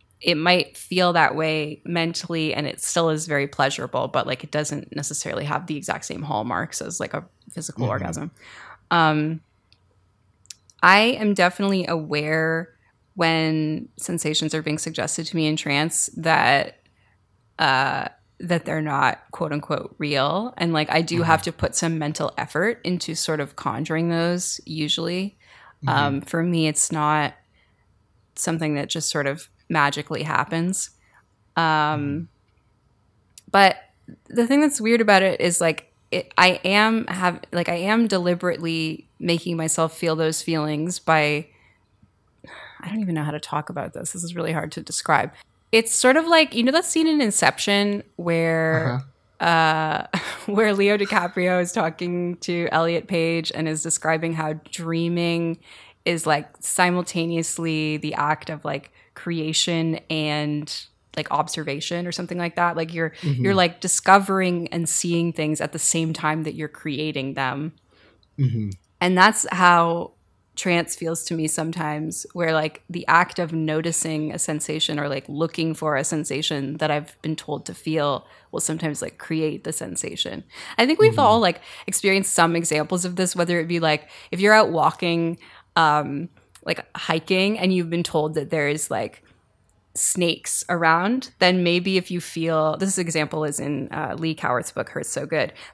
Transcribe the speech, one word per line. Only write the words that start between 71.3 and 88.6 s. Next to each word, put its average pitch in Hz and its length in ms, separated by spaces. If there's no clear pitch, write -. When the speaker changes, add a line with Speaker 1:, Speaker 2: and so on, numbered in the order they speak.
Speaker 1:
me 156 120
sometimes, 160 840
where, 170 200
like, 156 360
the 170 180
act 175 320
of 165 140
noticing 156 800
a 165 60
sensation 151 600
or, 143 80
like, 139 220
looking 160 440
for 151 220
a 135 80
sensation 147 720
that 156 140
I've 147 300
been 160 140
told 151 320
to - 60
feel 151 540
will - 80
sometimes, 160 420
like, - 180
create 156 440
the - 100
sensation. - 720
I 233 80
think 311 140
we've 440 120
Speaker 2:
Mm-hmm. 370 80
Speaker 1:
all, 226 200
like, 180 220
experienced 196 460
some 165 240
examples 165 480
of 180 100
this, 180 200
whether 175 240
it 165 80
be, 170 120
like, 151 300
if 175 100
you're 208 120
out 214 180
walking, 170 640
um, 151 540
like, - 200
hiking, 190 640
and 185 140
you've 175 160
been 170 140
told 156 320
that 143 160
there 147 180